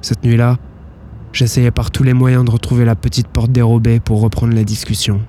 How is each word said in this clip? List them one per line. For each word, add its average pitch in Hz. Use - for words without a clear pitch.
Cette -
nuit-là, 120
j'essayais 120
par 113
tous -
les 127
moyens 127
de 120
retrouver 120
la 117
petite -
porte 117
dérobée 117
pour 110
reprendre 117
la 110
discussion. 104